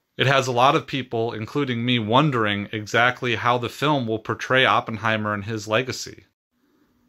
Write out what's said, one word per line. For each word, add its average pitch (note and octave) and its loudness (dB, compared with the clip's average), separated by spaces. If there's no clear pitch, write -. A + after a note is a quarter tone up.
It B2 2
has C#3 4
a B2+ -4
lot B2+ 4
of D3+ 0
people, A#2 -4
including A#2 -4
me, B2 2
wondering A2 2
exactly A#2 0
how A#2+ 0
the A#2+ -4
film C#3 0
will A2 -2
portray B2+ 0
Oppenheimer A2 0
and G2+ -6
his G#2+ -8
legacy. A#2+ -4